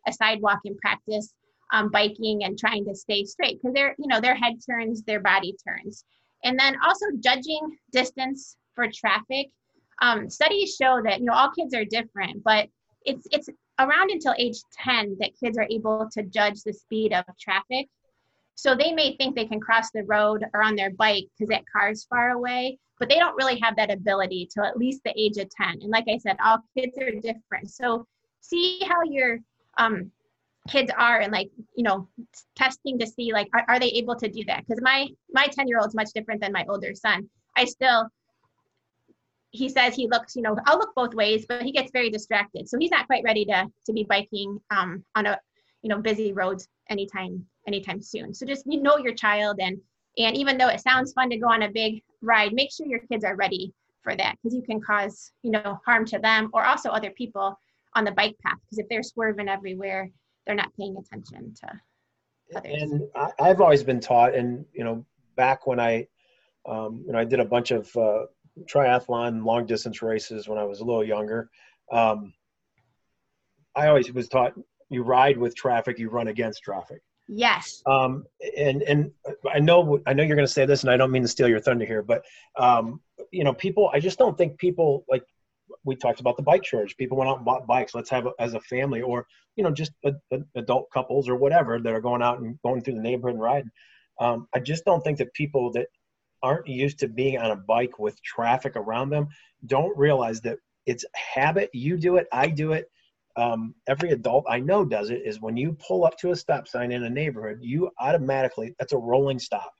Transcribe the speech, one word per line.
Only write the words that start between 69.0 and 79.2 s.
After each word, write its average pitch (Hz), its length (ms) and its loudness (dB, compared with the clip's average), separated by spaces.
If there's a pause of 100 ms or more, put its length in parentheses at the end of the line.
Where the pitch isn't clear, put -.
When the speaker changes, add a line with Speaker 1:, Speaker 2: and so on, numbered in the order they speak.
Speaker 2:
long 117 200 2
distance 110 360 -4
races 110 480 -6
when 107 80 -4
I 104 80 -2
was 101 160 -8
a - 20 -10
little 117 200 0
younger. 107 460 -4 (420)
Um, 107 420 2 (1400)
I 151 120 4
always 127 240 6
was 123 160 -4
taught, 127 260 2 (360)
you 123 140 -2
ride 127 340 6
with 120 180 0
traffic, 120 440 0
you 113 100 -6
run 117 200 -2
against 110 340 -4
traffic. 95 380 -10 (260)
Speaker 1:
Yes. 208 580 -2
Speaker 2:
Um, 131 400 2 (320)
and, 143 240 0
and 147 300 0 (380)